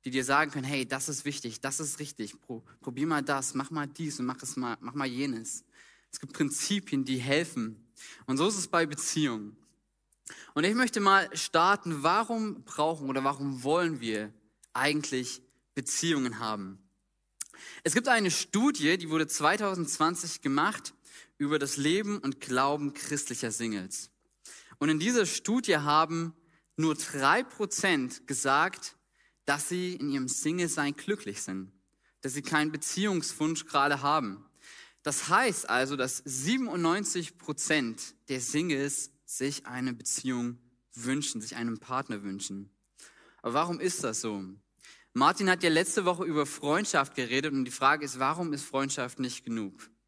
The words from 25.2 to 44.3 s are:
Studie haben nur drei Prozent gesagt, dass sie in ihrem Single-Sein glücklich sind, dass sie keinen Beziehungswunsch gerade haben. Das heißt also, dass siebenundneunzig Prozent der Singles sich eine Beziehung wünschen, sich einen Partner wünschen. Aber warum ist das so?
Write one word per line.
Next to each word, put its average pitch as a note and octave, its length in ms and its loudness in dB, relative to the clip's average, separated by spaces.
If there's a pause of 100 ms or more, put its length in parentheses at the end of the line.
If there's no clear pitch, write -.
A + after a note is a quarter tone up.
Studie G#3 500 2
haben D#3+ 560 4 (440)
nur D#3 180 4
drei D3 480 4
Prozent E3+ 840 0
gesagt, C#3+ 680 0 (500)
dass D3 220 0
sie F3+ 260 -2
in D3 160 -4
ihrem C3+ 180 0
Single-Sein D#3 680 0
glücklich E3 480 -6
sind, F#2+ 300 -8 (480)
dass C3 140 -6
sie C#3+ 80 -6
keinen D3+ 280 2
Beziehungswunsch D#3+ 920 -2
gerade C#3+ 360 2
haben. C3 440 0 (580)
Das - 260 -2
heißt G#3 400 2
also, C3 280 2
dass B2+ 280 -2
siebenundneunzig F3 1120 0
Prozent C#3+ 800 -2 (140)
der C3 120 -4
Singles C#3+ 720 -2 (140)
sich - 420 -4
eine B2+ 260 -4
Beziehung A#2+ 640 -4 (360)
wünschen, B2+ 460 -2
sich - 160 -10
einen A#2 220 -4
Partner B2+ 440 -6
wünschen. G2 480 -8 (720)
Aber A#2 120 -4
warum E3+ 260 0
ist F3 240 -2
das A2 160 -2
so? G2+ 240 -4 (720)